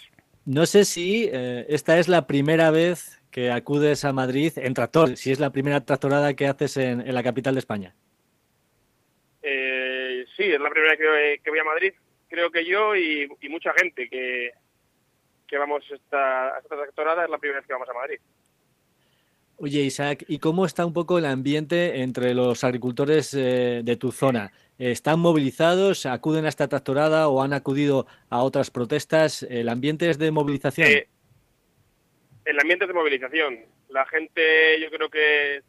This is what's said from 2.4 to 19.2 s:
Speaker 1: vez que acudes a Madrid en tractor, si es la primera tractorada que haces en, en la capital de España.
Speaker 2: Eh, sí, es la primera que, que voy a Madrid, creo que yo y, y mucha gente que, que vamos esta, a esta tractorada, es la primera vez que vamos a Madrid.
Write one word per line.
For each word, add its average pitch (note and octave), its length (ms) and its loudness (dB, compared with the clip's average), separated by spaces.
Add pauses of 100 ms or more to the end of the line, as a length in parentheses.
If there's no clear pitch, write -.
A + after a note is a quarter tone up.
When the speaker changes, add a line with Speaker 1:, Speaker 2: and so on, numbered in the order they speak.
Speaker 1:
vez E3 500 0 (100)
que B2 200 -2
acudes C#3+ 560 0
a C3+ 80 0
Madrid C3+ 420 0
en C3 160 -4
tractor, B2+ 460 2
si C3 120 -4
es C3+ 100 0
la C#3+ 100 0
primera C#3 320 0
tractorada C#3+ 500 0
que C#3 140 -2
haces C#3 320 -2
en, B2 240 -2
en B2+ 120 -6
la B2 80 -2
capital B2+ 320 0
de C3 40 -2
España. G2+ 360 -8 (1500)
Speaker 2:
Eh, C3 840 -4 (100)
sí, G3 100 -2
es E3 140 2
la C#3+ 120 -2
primera D#3 260 4
que, D3+ 480 2
que D#3 60 -4
voy D#3 80 -2
a D#3 60 0
Madrid, E3+ 280 0 (360)
creo E3+ 220 -2
que E3+ 140 -2
yo G#3 320 0
y, D3+ 320 -2 (140)
y C#3+ 80 -12
mucha E3 240 -2
gente E3 340 -2
que, B2+ 440 -6 (920)
que C#3+ 120 -6
vamos C#3+ 320 -4
esta, C3+ 680 -2
a - 40 -10
esta D3+ 160 -12
tractorada, D#3 480 -2
es D#3+ 60 -4
la D#3 60 -6
primera C#3+ 240 -6
vez - 60 -16
que C#3 80 -8
vamos B2+ 160 -8
a A#2+ 40 -8
Madrid. B2+ 240 -10 (1400)